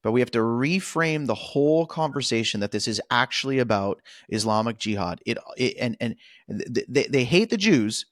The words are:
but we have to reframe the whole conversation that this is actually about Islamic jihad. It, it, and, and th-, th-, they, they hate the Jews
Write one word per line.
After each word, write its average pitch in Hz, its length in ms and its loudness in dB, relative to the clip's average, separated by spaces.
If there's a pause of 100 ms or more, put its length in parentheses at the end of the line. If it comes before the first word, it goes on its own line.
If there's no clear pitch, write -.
but 113 100 0
we 123 80 4
have 120 120 0
to 113 80 2
reframe 151 840 0
the 113 80 0
whole 156 520 2
conversation 131 720 -2
that 104 120 -2
this 107 160 -2
is 107 120 -4 (100)
actually 127 500 2
about 101 420 0 (260)
Islamic 110 500 0
jihad. 98 460 -4
It, 117 140 -2 (180)
it, 123 220 0
and, 120 220 -2
and 117 160 -4 (320)
th-, 104 260 -6
th-, - 140 0
they, 131 160 2
they 127 200 2
hate 196 260 2
the 233 60 0
Jews 147 560 2